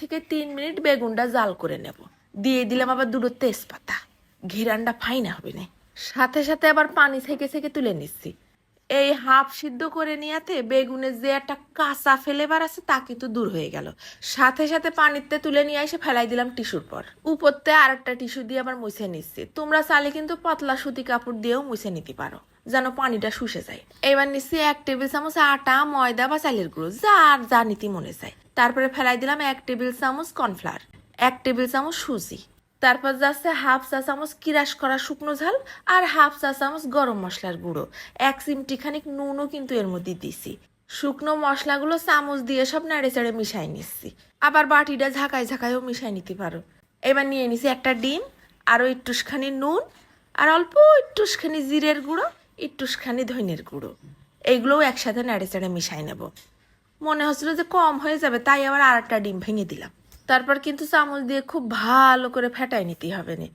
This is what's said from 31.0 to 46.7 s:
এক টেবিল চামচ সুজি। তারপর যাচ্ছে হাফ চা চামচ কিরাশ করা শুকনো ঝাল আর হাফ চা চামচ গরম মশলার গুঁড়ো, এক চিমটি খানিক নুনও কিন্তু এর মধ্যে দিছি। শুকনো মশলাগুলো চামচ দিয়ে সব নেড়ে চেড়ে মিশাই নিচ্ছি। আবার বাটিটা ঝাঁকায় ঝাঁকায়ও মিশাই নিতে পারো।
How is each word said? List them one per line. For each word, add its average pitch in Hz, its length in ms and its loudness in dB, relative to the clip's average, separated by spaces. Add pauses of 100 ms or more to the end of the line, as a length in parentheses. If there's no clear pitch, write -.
এক 254 60 2 (100)
টেবিল 254 280 2
চামচ 285 320 -2
সুজি। - 360 -6 (420)
তারপর 262 300 4 (100)
যাচ্ছে 294 280 2 (120)
হাফ 262 280 2
চা 269 160 0
চামচ 294 240 -4 (120)
কিরাশ 294 280 2 (100)
করা 269 160 0 (100)
শুকনো 294 340 -6
ঝাল 370 160 0 (380)
আর 370 80 6 (120)
হাফ 302 180 6 (100)
চা 277 80 0 (100)
চামচ 277 220 -2 (140)
গরম 247 280 2
মশলার 180 400 -8
গুঁড়ো, 156 200 -6 (440)
এক 277 160 0
চিমটি 269 380 -4
খানিক 294 220 -8 (140)
নুনও 277 340 -6
কিন্তু 269 280 -8
এর 196 120 -2
মধ্যে 180 300 -8
দিছি। - 300 -12 (380)
শুকনো 285 420 -4 (120)
মশলাগুলো 285 500 0 (120)
চামচ 285 420 0
দিয়ে 262 240 2
সব 311 180 -2
নেড়ে 277 240 0
চেড়ে 233 240 -2
মিশাই 208 360 -6
নিচ্ছি। - 340 -14 (340)
আবার 294 300 6
বাটিটা 285 340 4 (100)
ঝাঁকায় 277 340 -2
ঝাঁকায়ও 254 380 -2
মিশাই 240 300 -6
নিতে 180 220 -10
পারো। 165 200 -6 (420)